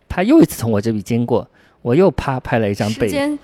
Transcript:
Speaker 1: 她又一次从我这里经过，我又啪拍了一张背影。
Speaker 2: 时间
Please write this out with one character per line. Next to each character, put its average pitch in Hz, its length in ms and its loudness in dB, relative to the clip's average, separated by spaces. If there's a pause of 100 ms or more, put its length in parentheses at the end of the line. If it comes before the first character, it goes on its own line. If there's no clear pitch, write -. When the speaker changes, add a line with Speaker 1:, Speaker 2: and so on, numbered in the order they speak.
Speaker 1:
她 - 140 -2
又 294 200 6
一 - 20 6
次 - 120 -2
从 117 140 -4
我 104 100 0
这 110 100 -2
里 107 100 -2
经 117 240 -2
过， 117 240 -2 (320)
我 117 140 -2
又 180 160 4
啪 135 300 -4
拍 - 180 -2
了 110 100 0
一 101 60 -2
张 104 200 -2
背 - 120 -2
影。 - 20 -2
Speaker 2:
时 196 60 -4
间 285 300 -2